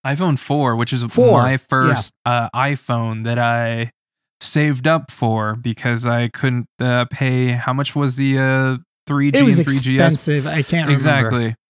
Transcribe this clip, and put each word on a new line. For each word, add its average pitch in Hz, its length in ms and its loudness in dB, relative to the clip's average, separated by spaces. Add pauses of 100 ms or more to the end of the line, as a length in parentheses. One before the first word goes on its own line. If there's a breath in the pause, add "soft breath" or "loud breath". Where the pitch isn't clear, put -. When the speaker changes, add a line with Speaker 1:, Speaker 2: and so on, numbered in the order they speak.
Speaker 1:
iPhone 147 340 0
four, 139 380 0
which 120 160 -2
is 120 120 -2
Speaker 2:
Four, 196 380 4
Speaker 1:
my 131 100 2
Speaker 2:
yeah. 131 40 0
Speaker 1:
first, 131 560 0 (140)
uh, 120 240 0
iPhone 117 760 -4
that 120 140 -2
I 117 540 -2 (480)
saved 147 460 0
up 160 240 0
for 110 460 -2
because 120 500 -4
I 120 220 0
couldn't, 123 380 -2 (120)
uh, 123 280 0
pay. 127 420 -2
How 123 240 -2
much 139 240 -4
was 139 200 0
the, 135 220 0
uh, 131 380 0 (300)
three 143 240 0
G 262 80 2
Speaker 2:
It 285 60 6
was 233 140 6
Speaker 1:
and 151 80 2
three 139 140 2
G 131 180 0
S? 160 140 4
Speaker 2:
expensive. 147 340 -2
I 156 160 -4
can't 165 260 -2
remember. 147 40 2
Speaker 1:
Exactly. 123 640 0 (160)